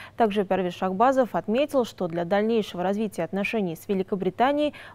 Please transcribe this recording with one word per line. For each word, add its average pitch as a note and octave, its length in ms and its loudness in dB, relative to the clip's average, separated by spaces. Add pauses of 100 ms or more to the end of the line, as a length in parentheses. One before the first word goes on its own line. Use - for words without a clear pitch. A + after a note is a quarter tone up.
(180)
Также G#3 280 2
Первиз F#3 300 0
Шахбазов A#3 580 2
отметил, B3 500 0
что - 240 -4
для E3+ 180 -4
дальнейшего G3+ 580 0
развития G3+ 400 -2
отношений G3 520 -2
с - 120 -12
Великобританией G#3+ 880 0 (200)